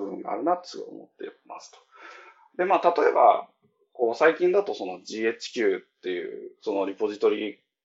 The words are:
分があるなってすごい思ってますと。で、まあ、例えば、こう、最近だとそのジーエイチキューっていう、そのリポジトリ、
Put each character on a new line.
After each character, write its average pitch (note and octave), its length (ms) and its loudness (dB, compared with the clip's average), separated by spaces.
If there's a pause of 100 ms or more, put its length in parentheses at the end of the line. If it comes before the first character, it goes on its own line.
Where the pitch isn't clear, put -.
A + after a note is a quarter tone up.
分 F#2+ 160 -8
が - 100 -8
あ - 40 -4
る A2+ 100 -6
な F3 80 2
っ F3+ 80 -2
て - 80 -18
す - 80 -14
ご - 80 -12
い - 20 -16
思 - 160 -18
っ - 40 -20 (100)
て - 120 -12 (160)
ま - 140 -14
す - 120 -20
と。 - 60 -20 (800)
で、 F3+ 60 -2
ま F#3 180 2
あ、 E3+ 160 2
例 D3 120 4
え - 20 4
ば、 A#2+ 380 6 (440)
こ A#2 180 0
う、 - 40 -6
最 D#3+ 200 4
近 F3 160 2
だ G3+ 120 2
と C3+ 120 -6
そ A2 100 -8
の F#2 180 -10
ジ G#2+ 200 -6
ー A2+ 100 2
エ - 20 -8
イ - 40 -16
チ - 120 -14
キ A#2+ 120 -2
ュ G2 140 4
ー - 20 -10
っ - 20 -12 (220)
て F2+ 60 -6
い F2+ 380 -8
う、 - 40 -18 (100)
そ A2+ 100 -4
の G2 140 0
リ G2 80 -6
ポ G#2+ 140 -2
ジ G#2 120 -6
ト A2 120 4
リ、 G#2 280 -4 (260)